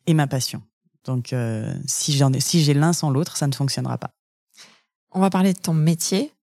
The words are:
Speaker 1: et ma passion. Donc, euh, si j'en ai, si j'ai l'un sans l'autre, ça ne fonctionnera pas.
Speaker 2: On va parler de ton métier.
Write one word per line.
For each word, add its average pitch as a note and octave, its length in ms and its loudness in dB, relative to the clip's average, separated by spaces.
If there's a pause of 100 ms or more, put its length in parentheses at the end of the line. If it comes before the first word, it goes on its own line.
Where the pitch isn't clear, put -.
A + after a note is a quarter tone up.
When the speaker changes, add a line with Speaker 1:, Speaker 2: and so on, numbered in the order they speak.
Speaker 1:
et E3+ 80 4
ma D3+ 120 4
passion. C3 360 -4 (420)
Donc, B2 280 -4
euh, A2+ 400 -4 (140)
si - 300 -2
j'en C3+ 160 4
ai, - 80 -2
si E3 220 2
j'ai D3 120 4
l'un D#3 180 4
sans D#3+ 180 -2
l'autre, C#3+ 260 -2
ça D3+ 100 -2
ne C#3 60 0
fonctionnera B2+ 460 -4
pas. - 120 -10 (1040)
Speaker 2:
On F#3 80 0
va F#3+ 100 4
parler F#3+ 220 2
de F3+ 60 -4
ton E3+ 160 -2
métier. E3+ 580 0 (100)